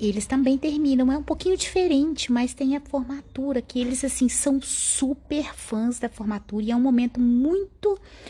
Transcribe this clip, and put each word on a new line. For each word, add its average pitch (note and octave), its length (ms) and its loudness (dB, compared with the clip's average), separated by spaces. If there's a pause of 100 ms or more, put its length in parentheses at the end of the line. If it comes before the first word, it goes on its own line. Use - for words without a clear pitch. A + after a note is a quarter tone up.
eles G#3 260 -2
também C4 320 2
terminam. C#4 540 2
É D4 60 0
um D4 40 -4
pouquinho F4+ 340 0
diferente, D#4 760 0
mas B3 220 2
tem C4+ 200 0
a C#4+ 60 -2
formatura, C4+ 800 -4
que - 160 -6
eles, B3 240 -2
assim, C4 260 0
são C4+ 320 0
super - 920 -2
fãs A3+ 460 -4
da A#3+ 80 -2
formatura G#3 560 -6
e A3+ 80 -2
é A#3+ 40 2
um A#3+ 40 4
momento B3 400 2
muito, E4 760 2 (340)